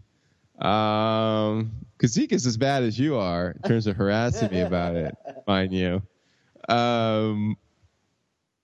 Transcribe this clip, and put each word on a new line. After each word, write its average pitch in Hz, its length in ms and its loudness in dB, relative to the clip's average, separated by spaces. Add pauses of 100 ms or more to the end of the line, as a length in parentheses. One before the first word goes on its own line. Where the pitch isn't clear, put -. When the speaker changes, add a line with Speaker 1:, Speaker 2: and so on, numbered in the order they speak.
(600)
Speaker 1:
um, 110 1120 2 (260)
'cause 117 140 2
Zeke 294 180 0
is - 160 0
as 113 100 0
bad 135 280 0
as 110 120 -2
you 139 200 0
are 90 340 0
in - 180 -12
terms 110 200 2
of 95 80 0
harassing 107 560 0
me 90 80 0
about 87 340 0
it, 80 220 -4 (140)
Speaker 2:
<laughs> - 180 -16
Speaker 1:
mind 95 240 2
you. 92 300 0 (640)
Um, 110 880 2 (1080)